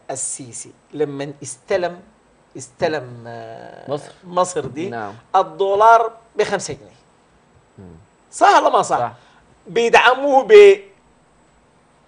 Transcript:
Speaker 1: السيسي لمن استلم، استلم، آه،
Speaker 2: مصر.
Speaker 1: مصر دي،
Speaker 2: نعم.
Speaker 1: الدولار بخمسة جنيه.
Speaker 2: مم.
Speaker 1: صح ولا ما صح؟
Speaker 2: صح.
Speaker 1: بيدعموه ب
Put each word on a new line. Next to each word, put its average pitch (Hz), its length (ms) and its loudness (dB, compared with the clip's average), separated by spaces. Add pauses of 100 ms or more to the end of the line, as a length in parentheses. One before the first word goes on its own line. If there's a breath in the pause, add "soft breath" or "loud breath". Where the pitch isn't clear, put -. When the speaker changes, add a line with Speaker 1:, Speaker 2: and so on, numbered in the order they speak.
(100)
Speaker 1:
السيسي 123 640 -14 (200)
لمن 143 400 -8 (100)
استلم، 175 580 -8 (560)
استلم، 127 720 -10
آه، 117 640 -18
Speaker 2:
مصر. 147 220 -10 (120)
Speaker 1:
مصر 180 420 -4
دي، 147 220 -10
Speaker 2:
نعم. 107 240 -12 (240)
Speaker 1:
الدولار 202 760 2 (240)
بخمسة 202 380 -6
جنيه. 104 240 -20 (800)
Speaker 2:
مم. 90 160 -20 (380)
Speaker 1:
صح 359 280 2
ولا 302 80 0
ما 233 140 0
صح؟ 156 160 -4
Speaker 2:
صح. 117 140 -6 (540 soft breath)
Speaker 1:
بيدعموه 254 800 2
ب 202 360 8 (1300)